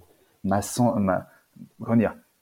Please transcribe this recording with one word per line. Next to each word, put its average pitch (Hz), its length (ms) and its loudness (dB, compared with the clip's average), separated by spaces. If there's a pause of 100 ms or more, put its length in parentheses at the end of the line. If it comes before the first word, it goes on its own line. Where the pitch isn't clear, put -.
(440)
ma 98 180 0
san-, 117 380 0
ma, 95 280 0 (560)
comment 117 140 0
dire, 101 180 2 (260)